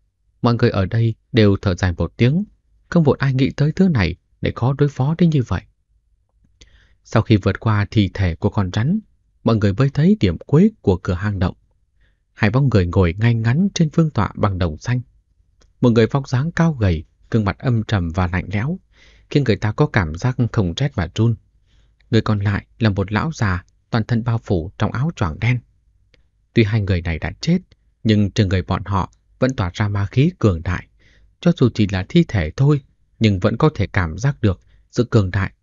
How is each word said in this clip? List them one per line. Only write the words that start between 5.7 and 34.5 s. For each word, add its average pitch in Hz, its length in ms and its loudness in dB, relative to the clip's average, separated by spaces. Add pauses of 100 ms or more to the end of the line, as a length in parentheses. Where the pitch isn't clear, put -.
Sau - 200 0
khi 110 140 4
vượt 95 220 -2
qua 104 320 0
thi 101 220 2
thể 87 220 -2
của 104 140 -2
con 95 240 -2
rắn, 147 260 0 (440)
mọi 117 120 2
người 101 180 2
mới 135 160 0
thấy 180 300 2
điểm 87 260 0
cuối 196 260 4 (100)
của 92 160 2
cửa - 160 -4
hang 98 260 -4
động. 87 160 -2 (800)
Hai 104 160 0
bóng 135 200 2
người 95 160 2
ngồi 87 320 0
ngay 117 160 2
ngắn 120 400 0
trên 156 160 0
vương 160 200 0
tọa 101 260 -2
bằng 98 220 -2
đồng 80 200 -2
xanh. 123 240 -4 (800)
Một 127 80 4
người 113 180 4
vóc 139 220 -4
dáng 139 220 -2
cao 165 220 0
gầy, 92 300 0 (280)
gương 110 140 0
mặt 95 140 -4
âm 120 240 0
trầm 87 260 -2
và 87 180 0
lạnh 90 260 -4
lẽo, 139 260 -4 (500)
khiến 147 140 0
người 113 120 0
ta 107 160 -4
có 151 160 0
cảm 87 280 -2
giác 127 200 -4 (160)
không 90 220 -2
rét 139 220 -4
mà 82 200 -2
run. 113 200 2 (760)
Người 113 120 2
còn 107 180 -2
lại 101 260 -2 (140)
là 110 100 2
một 98 220 -2
lão 110 200 -2
già, 95 320 -2 (260)
toàn 113 140 -2
thân 117 200 -2
bao 117 140 -2
phủ 87 400 -4
trong - 140 -2
áo 147 240 -4
choàng 82 240 -4
đen. 120 200 0 (920)
Tuy 117 100 4
hai 107 180 0
người 92 200 0
này 82 180 -4
đã 78 120 -8 (100)
chết, 175 180 0 (440)
nhưng 104 280 2
trên 101 180 0
người 92 120 0
bọn 92 240 -4
họ 95 260 -4 (280)
vẫn 131 160 0
tỏa 92 180 -4
ra 107 140 -2
ma 101 180 -2
khí 147 340 2
cường 85 240 2
đại. 87 240 -6 (540)
Cho 175 160 2
dù 123 160 4
chỉ 104 180 0
là 92 180 -4
thi 170 180 4
thể 80 300 -2
thôi, 139 240 2 (380)
nhưng 101 200 2
vẫn 110 180 0
có 156 180 2
thể 95 120 -2
cảm 85 300 -4
giác 135 240 -4
được 98 180 0 (320)